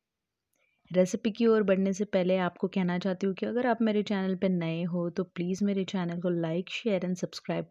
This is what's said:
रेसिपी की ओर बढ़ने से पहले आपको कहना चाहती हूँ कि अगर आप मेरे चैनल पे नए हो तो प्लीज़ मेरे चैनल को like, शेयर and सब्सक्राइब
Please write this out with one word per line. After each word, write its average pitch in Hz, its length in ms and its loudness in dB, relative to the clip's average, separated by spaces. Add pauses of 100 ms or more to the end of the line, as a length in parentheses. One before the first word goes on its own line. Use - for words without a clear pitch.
(920)
रेसिपी 185 400 2
की 233 160 2
ओर 220 160 6
बढ़ने 190 300 2
से 196 120 -2
पहले 185 320 2
आपको 180 320 0
कहना 180 300 0
चाहती 185 280 -2
हूँ 190 80 0
कि 208 120 -6
अगर 233 200 -2
आप 233 160 2
मेरे 208 200 2
चैनल 190 340 0
पे 190 120 0
नए 170 360 0
हो 175 260 -2
तो 180 160 -4
प्लीज़ 185 380 -4
मेरे 196 200 0
चैनल 175 360 -4
को 180 120 0
like, 170 380 -2
शेयर 185 360 -2
and 180 80 0
सब्सक्राइब 170 560 -4